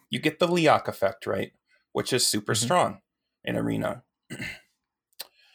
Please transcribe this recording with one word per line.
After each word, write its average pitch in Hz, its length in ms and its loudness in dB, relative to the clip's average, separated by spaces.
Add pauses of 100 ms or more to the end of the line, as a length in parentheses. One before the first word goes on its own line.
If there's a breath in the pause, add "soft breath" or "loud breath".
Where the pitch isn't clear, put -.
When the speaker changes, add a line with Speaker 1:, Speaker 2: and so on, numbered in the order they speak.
Speaker 1:
you - 100 -4
get - 200 -2
the 180 80 2
Leokk 160 420 4
effect, - 380 -4
right? 104 260 -4 (400)
Which - 200 -2
is 123 140 2
super 117 280 0
Speaker 2:
Mm-hmm. 113 100 0
Speaker 1:
strong 147 360 2 (440)
in 117 100 -4
Arena. 113 480 -2 (280)
<clears throat> - 60 -14 (1200 soft breath)